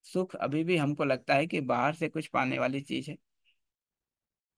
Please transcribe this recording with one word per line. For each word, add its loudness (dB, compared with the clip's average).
सुख -2
अभी -2
भी 2
हमको 2
लगता 2
है 4
कि -2
बाहर 2
से -4
कुछ -6
पाने 0
वाली 0
चीज -6
है, -10